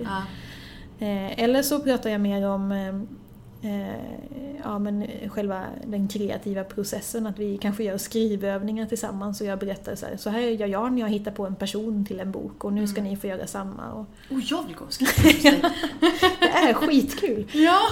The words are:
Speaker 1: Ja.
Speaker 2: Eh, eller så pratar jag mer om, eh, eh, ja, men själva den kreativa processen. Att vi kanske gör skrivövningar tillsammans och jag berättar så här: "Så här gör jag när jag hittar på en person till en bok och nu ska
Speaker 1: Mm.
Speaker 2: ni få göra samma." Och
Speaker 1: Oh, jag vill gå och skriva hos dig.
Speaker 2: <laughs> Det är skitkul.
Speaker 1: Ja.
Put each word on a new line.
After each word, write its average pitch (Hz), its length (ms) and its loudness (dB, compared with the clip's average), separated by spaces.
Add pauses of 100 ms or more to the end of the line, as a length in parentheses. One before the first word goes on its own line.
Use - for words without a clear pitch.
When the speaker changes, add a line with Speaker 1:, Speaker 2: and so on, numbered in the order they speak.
Speaker 1:
Ja. 196 180 -4 (840)
Speaker 2:
Eh, 196 380 -4
eller 254 200 6
så 285 160 0
pratar 247 300 0
jag 208 120 0
mer 202 260 2
om, 196 240 0
eh, 196 160 -2 (840)
eh, 196 240 -4 (680)
ja, 208 160 -4
men 208 280 -2 (220)
själva 196 340 -4 (220)
den 202 220 -2
kreativa 202 560 -4
processen. 208 640 -4
Att 202 120 -6
vi 208 180 -2
kanske 208 260 -2
gör 196 140 -2
skrivövningar 208 880 0
tillsammans 208 560 -4
och 208 60 -2
jag 196 120 -4
berättar 196 360 -6
så 196 100 -10
här: - 120 -8
"Så 208 120 -6
här 214 100 0
gör 226 280 0
jag 208 260 0
när 247 80 2
jag 214 80 0
hittar 208 220 -2
på 208 140 -4
en 190 100 -4
person 202 500 -2
till 190 140 -6
en 190 120 -4
bok - 340 -8
och 202 80 -2
nu 208 140 2
ska 202 120 -2
Speaker 1:
Mm. 196 140 -2
Speaker 2:
ni 196 60 -4
få 208 80 -6
göra 190 200 -6
samma." 196 460 -8
Och 220 120 -10 (240)
Speaker 1:
Oh, 269 100 -2 (100)
jag 330 180 0
vill 170 80 -12
gå - 100 -12
och - 80 -10
skriva - 180 2 (120)
hos 302 200 10
dig. 285 180 8
Speaker 2:
<laughs> 339 100 4 (680)
Det 330 300 6
är 233 40 6
skitkul. 262 800 2
Speaker 1:
Ja. 330 260 8 (120)